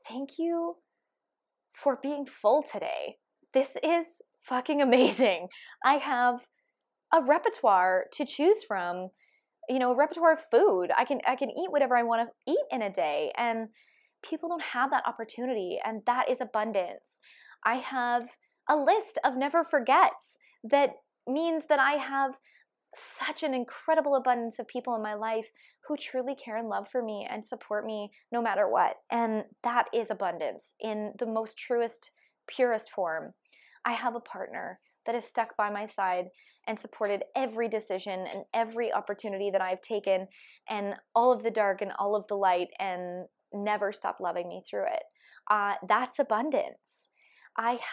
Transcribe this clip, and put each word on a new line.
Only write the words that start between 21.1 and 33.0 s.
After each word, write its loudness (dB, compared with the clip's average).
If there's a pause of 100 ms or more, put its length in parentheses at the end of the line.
means 0
that 4
I 4
have -2 (580)
such -8
an -2
incredible 0
abundance 0
of -12
people -4
in -4
my -6
life -4 (400)
who -2
truly -6
care -8
and -6
love -4
for -2
me -6
and -8
support -6
me -8 (200)
no 0
matter 2
what. 2 (160)
And 0 (200)
that 0
is -2
abundance -6
in -6
the -4
most -4
truest, -4 (360)
purest 0
form. -4 (520)